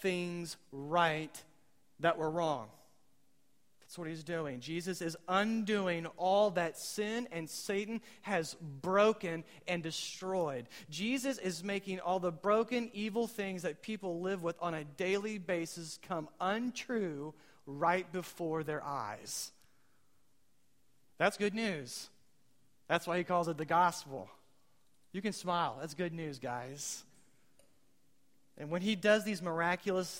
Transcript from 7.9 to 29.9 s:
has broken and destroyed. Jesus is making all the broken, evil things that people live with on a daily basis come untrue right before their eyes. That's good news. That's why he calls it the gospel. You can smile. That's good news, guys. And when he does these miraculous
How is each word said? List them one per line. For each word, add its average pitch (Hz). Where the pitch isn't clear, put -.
has 175
broken 190
and 175
destroyed. 160
Jesus 233
is 170
making 196
all 180
the 180
broken, 220
evil 214
things 190
that -
people 190
live 185
with 170
on 170
a 151
daily 196
basis 170
come 160
untrue 196
right 165
before 165
their 151
eyes. 117
That's 185
good 202
news. 180
That's 170
why 175
he 175
calls 175
it 156
the 156
gospel. 165
You 190
can 208
smile. 175
That's 156
good 175
news, 156
guys. 127
And 147
when 175
he 214
does 208
these 196
miraculous 175